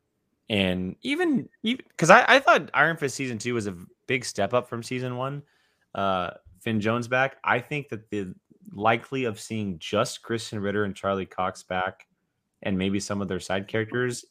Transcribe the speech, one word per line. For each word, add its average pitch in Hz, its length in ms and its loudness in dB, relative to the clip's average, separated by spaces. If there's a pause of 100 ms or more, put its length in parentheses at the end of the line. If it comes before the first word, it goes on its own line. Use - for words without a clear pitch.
(500)
and 92 520 0
even, 285 480 0 (140)
even, 240 220 -2 (120)
'cause 160 120 6
I, 226 180 10
I 254 120 8
thought 269 340 4
Iron 156 240 4
Fist 139 180 -2
season 127 220 -4
two 120 160 -2
was 110 140 -2
a 92 80 -4 (320)
big 127 160 -2
step 98 300 -2
up 123 160 0
from 117 140 -8
season 127 340 -6
one. 135 260 -6 (520)
Uh, 95 360 0 (300)
Finn 110 180 0
Jones 113 280 0
back. 127 360 0
I 113 160 2
think 143 300 -6
that 107 200 -12
the 98 240 -4 (380)
likely 117 540 0
of 113 140 -4
seeing 104 400 -4
just - 420 0
Kristen 113 380 -6
Ritter 101 260 0
and 95 100 -4
Charlie 98 300 -2
Cox - 380 -4
back, 92 440 -4 (540)
and 101 160 -2
maybe 98 220 0
some 101 220 -4
of 98 60 -4
their 92 140 -4
side 98 260 -4
characters, 120 640 -2